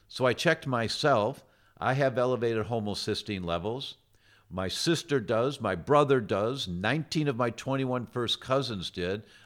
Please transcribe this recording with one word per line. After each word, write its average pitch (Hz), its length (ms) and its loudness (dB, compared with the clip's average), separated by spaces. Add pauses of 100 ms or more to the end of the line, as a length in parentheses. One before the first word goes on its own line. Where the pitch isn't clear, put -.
So - 180 0
I 123 60 6
checked 160 340 0
myself. 123 760 2 (380)
I 120 140 2
have 135 240 2
elevated 117 480 2
homocysteine 104 800 -4
levels. 90 520 -4 (540)
My 92 180 -2
sister 143 520 0
does. 120 400 0
My 101 140 0
brother 135 460 4
does. 110 460 -2
Nineteen 131 640 -2
of 123 80 0
my 120 140 0
twenty-one 127 560 -2
first - 340 -2
cousins 120 500 -2
did. 92 340 -4 (220)